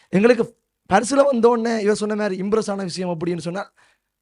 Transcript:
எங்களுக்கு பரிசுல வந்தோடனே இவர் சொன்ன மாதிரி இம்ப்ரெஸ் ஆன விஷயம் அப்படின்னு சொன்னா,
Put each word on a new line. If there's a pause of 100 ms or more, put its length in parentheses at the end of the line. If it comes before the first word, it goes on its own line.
எங்களுக்கு (460)
பரிசுல
வந்தோடனே
இவர்
சொன்ன
மாதிரி
இம்ப்ரெஸ்
ஆன
விஷயம்
அப்படின்னு
சொன்னா, (500)